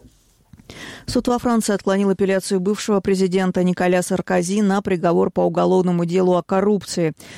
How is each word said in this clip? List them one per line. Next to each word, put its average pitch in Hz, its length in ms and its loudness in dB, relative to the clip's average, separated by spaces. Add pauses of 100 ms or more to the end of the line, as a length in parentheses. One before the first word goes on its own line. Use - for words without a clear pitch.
(1040)
Суд - 240 -2
во 240 100 2
Франции 226 360 0
отклонил 196 340 0
апелляцию 190 500 0
бывшего 202 420 -2
президента 185 640 0
Николя 180 380 2
Саркози 180 640 -2
на 196 180 2
приговор 185 500 0
по 180 120 -2
уголовному 180 640 2
делу 180 300 2
о 170 60 0
коррупции. 190 680 0 (260)